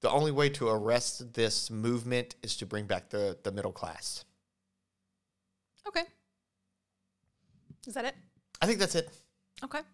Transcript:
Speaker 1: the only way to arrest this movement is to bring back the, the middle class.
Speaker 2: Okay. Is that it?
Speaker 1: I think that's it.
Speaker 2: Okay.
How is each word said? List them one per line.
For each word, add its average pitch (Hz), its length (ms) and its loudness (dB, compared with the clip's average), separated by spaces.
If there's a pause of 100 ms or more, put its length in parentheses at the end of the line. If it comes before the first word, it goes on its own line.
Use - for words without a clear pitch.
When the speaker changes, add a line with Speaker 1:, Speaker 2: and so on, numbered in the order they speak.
Speaker 1:
the - 80 2
only 151 220 4
way 143 180 4
to 139 200 0
arrest 117 680 0
this 113 340 2
movement 120 720 0
is 110 160 -4
to 104 80 -6
bring 104 200 -4
back 98 240 -2
the, 101 340 0
the 101 80 -2
middle 98 200 -4
class. - 540 -10 (1600)
Speaker 2:
Okay. 349 160 0 (1800)
Is 247 80 -12
that 233 120 -4
it? 269 100 -4 (480)
Speaker 1:
I - 20 4
think 208 140 4
that's 190 160 2
it. 165 140 2 (540)
Speaker 2:
Okay. 285 180 -6 (120)